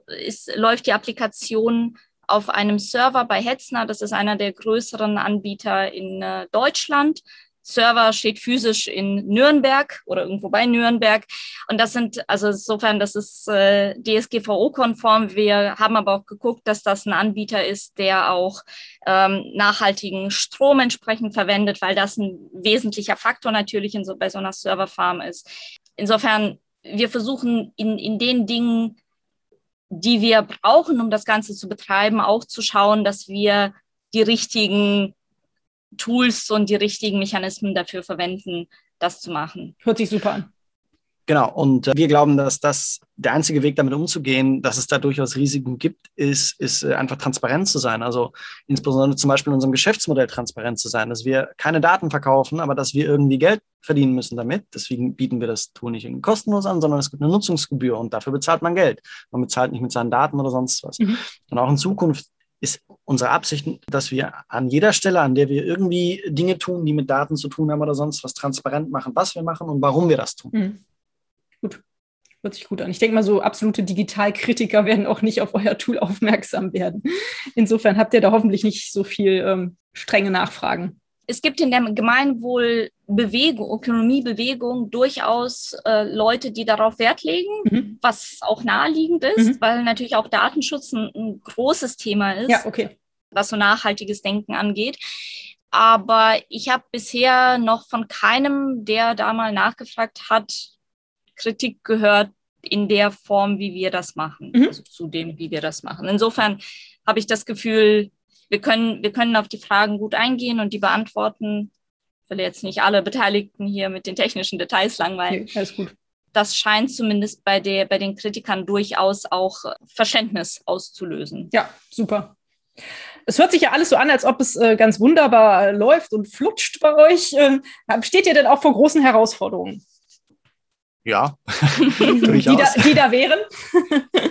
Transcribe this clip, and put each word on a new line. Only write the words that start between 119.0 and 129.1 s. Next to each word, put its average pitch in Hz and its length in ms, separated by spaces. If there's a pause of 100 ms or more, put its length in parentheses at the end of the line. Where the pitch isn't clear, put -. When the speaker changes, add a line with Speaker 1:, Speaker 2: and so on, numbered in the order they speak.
Speaker 1:
auch 185 280 (300)
Verständnis 214 800
auszulösen. 170 840
Speaker 2:
Ja, - 180 (200)
super. 208 480 (880)
Es - 140
hört 359 120
sich 339 120
ja 285 100
alles - 160
so 277 80
an, 269 120
als 269 140
ob 269 160
es, - 160
äh, 226 220
ganz 220 240
wunderbar, 220 640
äh, 202 40
läuft 240 420
und 214 140
flutscht - 520
bei 302 160
euch. 320 380
Ähm, 277 280 (420)
steht - 220
ihr 330 100
denn 285 100
auch 277 160
vor 302 100
großen 294 300
Herausforderungen? 208 800 (1200)